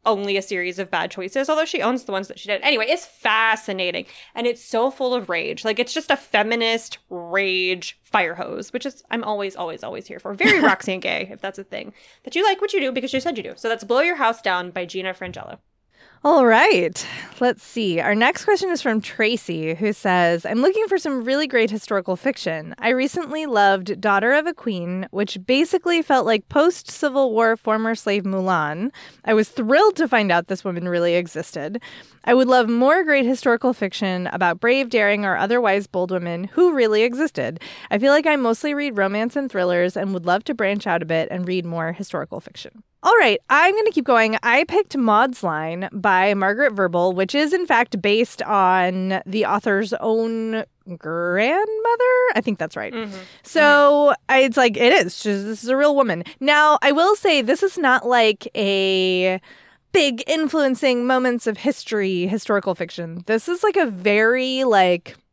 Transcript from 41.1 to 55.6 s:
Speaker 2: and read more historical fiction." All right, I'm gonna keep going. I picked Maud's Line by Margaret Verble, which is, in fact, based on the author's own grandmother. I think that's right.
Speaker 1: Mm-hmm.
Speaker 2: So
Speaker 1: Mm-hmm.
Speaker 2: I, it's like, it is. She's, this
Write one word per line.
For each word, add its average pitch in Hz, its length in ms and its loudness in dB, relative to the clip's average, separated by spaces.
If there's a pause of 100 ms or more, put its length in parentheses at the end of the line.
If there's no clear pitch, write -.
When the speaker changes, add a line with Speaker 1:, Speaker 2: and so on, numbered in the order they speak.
Speaker 2:
and 180 160 -6
read 180 200 -4
more 165 260 -6
historical 170 480 -10
fiction." - 420 -20 (240)
All 415 120 6
right, 240 200 4 (120)
I'm 349 260 4
gonna 440 140 2
keep 277 160 -2
going. 226 360 2
I 254 220 4
picked 370 320 -2
Maud's 240 460 2
Line 165 500 -4
by 190 400 4
Margaret 202 400 2
Verble, 185 400 2
which 185 220 -2
is, 294 180 2
in 359 140 0
fact, 240 340 2
based 208 400 0
on 185 880 0
the 202 180 -2
author's 208 480 0
own 226 720 -2 (320)
grandmother. 392 1200 0 (200)
I - 80 2
think 208 160 -4
that's - 180 -6
right. 104 180 -8
Speaker 1:
Mm-hmm. 214 200 -10 (280)
Speaker 2:
So - 180 0
Speaker 1:
Mm-hmm. 285 720 6
Speaker 2:
I, 262 80 6
it's 262 180 4
like, 247 220 4
it 240 160 6
is. 180 260 0
She's, 202 240 -2
this 214 180 -8